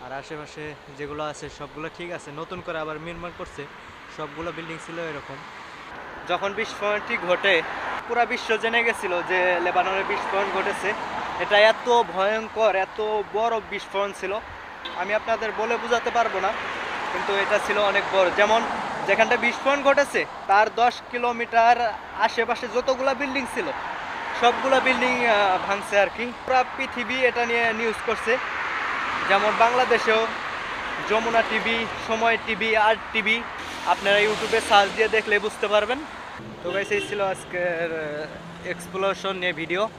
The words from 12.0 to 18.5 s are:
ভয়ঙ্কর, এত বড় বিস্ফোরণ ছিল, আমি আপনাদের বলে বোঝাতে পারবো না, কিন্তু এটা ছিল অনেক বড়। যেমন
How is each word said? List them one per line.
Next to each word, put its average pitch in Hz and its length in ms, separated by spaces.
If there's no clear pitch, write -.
ভয়ঙ্কর, 214 600
এত - 140
বড় 226 280
বিস্ফোরণ 196 500
ছিল, 190 120
আমি 196 140
আপনাদের 220 440
বলে 233 180
বোঝাতে 233 340
পারবো 220 300
না, 185 80
কিন্তু 185 200
এটা 202 240
ছিল 208 120
অনেক 196 340
বড়। 185 240
যেমন 214 240